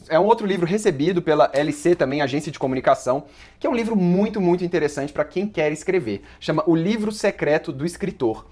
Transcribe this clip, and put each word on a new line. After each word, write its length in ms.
é 100
um 60
outro 200
livro 200
recebido 560
pela 320
L 180
C 240
também, 260
Agência 300
de 80
Comunicação, 680
que 80
é 20
um 60
livro 200
muito, 460
muito 220
interessante 500
pra 120
quem 220
quer 240
escrever. 520
Chama 260
O 100
Livro 360
Secreto 600
do 140
Escritor, 680